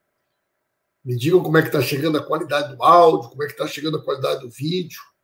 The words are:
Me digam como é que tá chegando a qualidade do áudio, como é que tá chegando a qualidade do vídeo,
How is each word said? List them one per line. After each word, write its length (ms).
Me 120
digam 260
como 140
é 60
que 80
tá 100
chegando 380
a 80
qualidade 480
do 80
áudio, 480
como 120
é 40
que 100
tá 100
chegando 300
a 60
qualidade 380
do 100
vídeo, 500